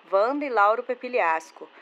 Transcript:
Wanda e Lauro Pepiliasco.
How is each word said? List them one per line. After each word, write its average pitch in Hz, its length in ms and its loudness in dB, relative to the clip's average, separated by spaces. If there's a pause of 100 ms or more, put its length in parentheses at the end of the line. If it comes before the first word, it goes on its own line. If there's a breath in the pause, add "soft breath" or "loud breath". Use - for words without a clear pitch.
(120)
Wanda 247 340 0
e 277 40 -8
Lauro 226 340 2
Pepiliasco. 196 840 -4 (140 loud breath)